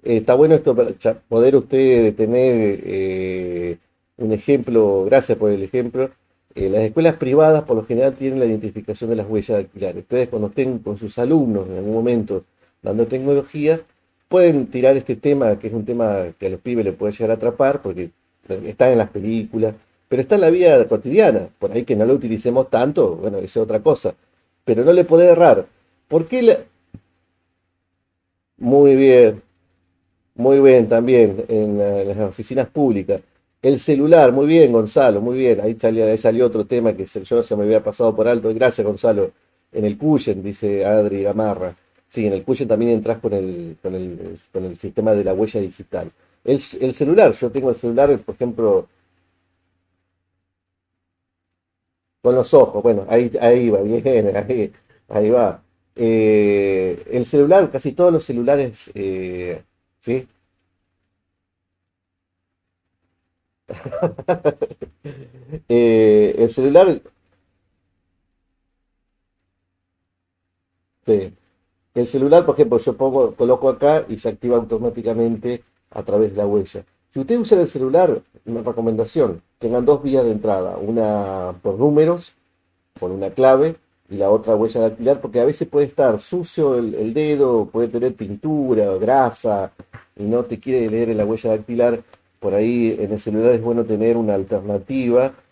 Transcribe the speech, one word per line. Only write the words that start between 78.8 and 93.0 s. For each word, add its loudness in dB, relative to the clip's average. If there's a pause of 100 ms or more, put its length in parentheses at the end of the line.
tengan -4
dos 2
vías 0
de 0
entrada, -4
una -4
por -4
números, 0 (640)
con -8
una -8
clave, 2 (320)
y -14
la 0
otra 2
huella -2
dactilar, 0
porque -4
a 2
veces -2
puede 0
estar 0
sucio -4
el, -4
el -6
dedo, 0
puede -4
tener -4
pintura, -2
grasa, -2 (440)
y -12
no -2
te -10
quiere -4
leer -2
en -2
la -2
huella -4
dactilar. -2 (380)
Por -4
ahí 0
en -6